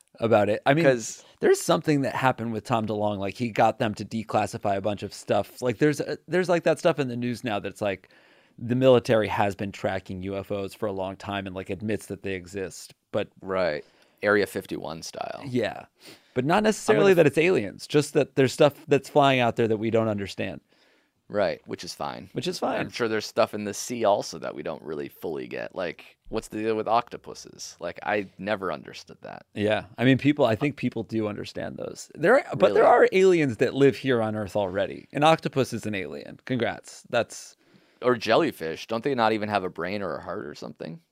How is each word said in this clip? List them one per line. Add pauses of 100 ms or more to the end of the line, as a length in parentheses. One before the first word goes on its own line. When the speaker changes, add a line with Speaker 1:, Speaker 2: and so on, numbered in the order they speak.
(220)
Speaker 1:
About
it.
I
mean,
Speaker 2:
'Cause (160)
Speaker 1:
there's
something
that
happened
with
Tom
DeLonge.
Like,
he
got
them
to
declassify
a
bunch
of
stuff.
Like,
there's
a, (100)
there's,
like,
that
stuff
in
the
news
now
that's
like, (480)
the
military
has
been
tracking
U
F
Os
for
a
long
time
and,
like,
admits
that
they
exist. (200)
But (120)
Speaker 2:
Right. (360)
Area
fifty-one
style.
Speaker 1:
Yeah. (480)
But
not
necessarily
Speaker 2:
I'm
gonna
Speaker 1:
that
it's
aliens,
just
that
there's
stuff (160)
that's
flying
out
there
that
we
don't
understand. (680)
Speaker 2:
Right,
which
is
fine.
Speaker 1:
Which
is
fine.
Speaker 2:
I'm
sure
there's
stuff
in
the
sea
also
that
we
don't
really
fully
get.
Like, (120)
what's
the
deal
with
octopuses?
Like,
I (120)
never
understood
that.
Speaker 1:
Yeah. (140)
I
mean,
people,
I
think
people
do
understand
those.
There
are,
but
there
Speaker 2:
Really?
Speaker 1:
are
aliens
that
live
here
on
Earth
already.
An
octopus
is
an
alien.
Congrats.
That's (460)
Speaker 2:
Or
jellyfish.
Don't
they
not
even
have
a
brain
or
a
heart
or
something? (120)